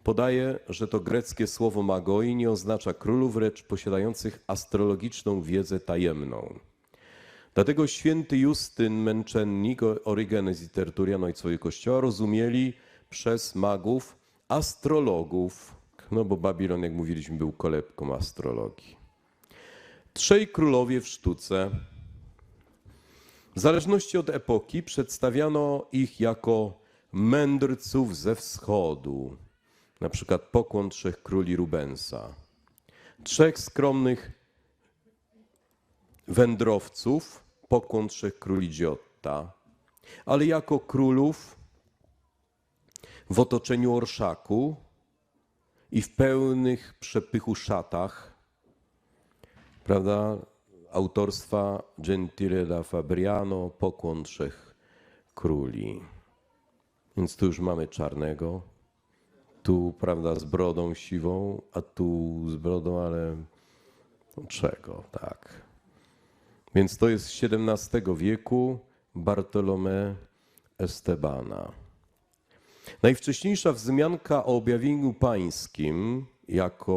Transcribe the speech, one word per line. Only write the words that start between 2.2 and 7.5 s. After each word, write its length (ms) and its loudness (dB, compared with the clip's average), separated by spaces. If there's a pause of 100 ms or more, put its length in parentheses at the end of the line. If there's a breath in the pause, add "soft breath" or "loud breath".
nie 160 2
oznacza 440 -2
królów, 420 0
lecz 260 0
posiadających 840 -4
astrologiczną 960 -2
wiedzę 380 0
tajemną. 760 -2 (960 loud breath)